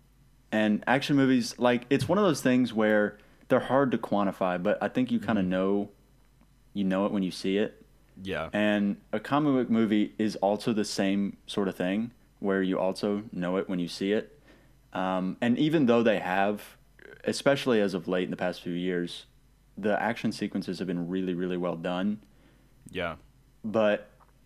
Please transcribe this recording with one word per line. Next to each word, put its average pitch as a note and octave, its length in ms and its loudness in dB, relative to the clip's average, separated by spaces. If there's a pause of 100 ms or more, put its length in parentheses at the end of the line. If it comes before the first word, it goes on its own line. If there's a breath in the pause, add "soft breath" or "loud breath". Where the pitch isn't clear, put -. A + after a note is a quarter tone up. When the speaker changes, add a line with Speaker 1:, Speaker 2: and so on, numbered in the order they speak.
(520)
Speaker 1:
And G#2+ 340 2
action C#3 300 2
movies, C3 420 4
like, B2 320 2
it's C3+ 200 2
one F3 80 2
of G#3 80 4
those D#3 160 2
things B2+ 320 2
where G#2+ 440 2 (300 loud breath)
they're B2+ 140 4
hard C3+ 300 2
to A#2 60 2
quantify, F#2+ 640 -2
but F2 220 2
I G2+ 60 -2
think B2+ 220 -2
you A#2 80 0
kinda G#2 220 0
Speaker 2:
Mm-hmm. F#2 80 0
Speaker 1:
know, G2 400 0 (840)
you G2+ 100 -2
know F#2+ 220 2
it G#2 80 -2
when G2+ 100 0
you F2+ 80 -2
see F#2+ 260 -2
it. - 240 -2 (400)
Speaker 2:
Yeah. D#2+ 300 -6
Speaker 1:
And G#2 460 0 (160)
a G#2+ 80 -4
comic C#3+ 320 0
book B2+ 160 0
movie G#2+ 480 2
is G#2+ 200 -2
also G#2 360 0
the G#2 100 0
same G2 540 -2 (100)
sort G2+ 220 -2
of F2+ 60 -6
thing, G#2 360 -2 (280)
where F#2+ 220 0
you F#2 160 0
also G2+ 540 -2
know F2+ 240 -4
it G2 140 -2
when F#2 100 -2
you F2 80 -2
see G2 240 -4
it. - 260 -2 (540 soft breath)
Um, F#2 480 -2
and A#2+ 180 2
even D#3 280 2
though A#2 180 6
they G#2+ 160 4
have, G2 560 -2 (480)
especially C3+ 560 2
as G2+ 140 2
of F2+ 160 -4
late F#2 160 0
in - 60 -6
the F2 60 -6
past F2+ 240 -4
few F2+ 120 -6
years, F2 540 -4 (500)
the G2+ 240 0
action A2 300 -2
sequences G2 480 -6
have F2+ 80 -6
been F2 220 -4
really, F#2 240 -2
really F2+ 240 -4
well F2 180 -2
done. F2+ 420 -4 (720 soft breath)
Speaker 2:
Yeah. E2+ 240 -6 (500)
Speaker 1:
But G#2 440 0 (360)